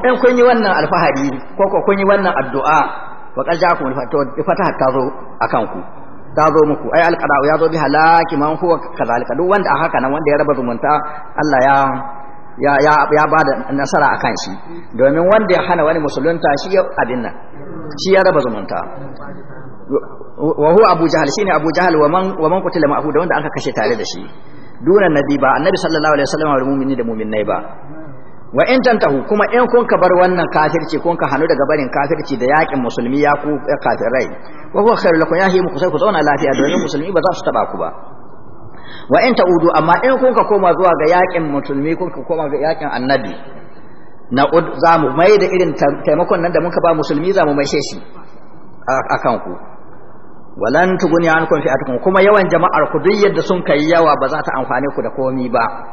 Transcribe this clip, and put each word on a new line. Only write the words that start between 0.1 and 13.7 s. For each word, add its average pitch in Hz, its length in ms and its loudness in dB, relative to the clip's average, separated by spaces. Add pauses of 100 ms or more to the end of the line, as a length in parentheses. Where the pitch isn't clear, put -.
kun 247 180 4
yi 240 80 4
wannan 233 300 4
alfahari, 156 580 0 (220)
ko, - 100 0
ko 196 220 0
kun 196 160 2
yi 196 80 0
wannan 196 260 2
addu'a, 135 460 0 (560)
wa 131 80 -4
qad 165 160 -2
ja'akum 165 320 0
al-fat-, 127 180 -6
to 143 80 0 (240)
fataha 170 320 0
ta 135 140 0
zo 127 160 0 (340)
akan 117 300 0
ku. 92 120 -10 (540)
Ta 156 160 4
zo 151 160 4
muku, 147 260 -4
ai 165 140 4
alqada'u 143 400 0
ya 151 100 2
zo 160 140 2
bi 165 80 -2
halaki 160 580 4
man 151 220 0
huwa 170 180 2 (160)
kadhalika, 123 460 -2
duk 175 100 0
wanda 196 220 2
a 143 160 2
haka 143 160 0
nan 131 100 0
wanda 151 160 -2
ya 147 80 2
raba 147 160 2
zumunta, 123 400 -2 (480)
Allah 143 220 2
ya, 139 140 4 (840)
ya, 143 140 2 (120)
ya, 151 100 6 (120)
ya 151 180 2
ba 156 160 2
da 139 120 2 (180)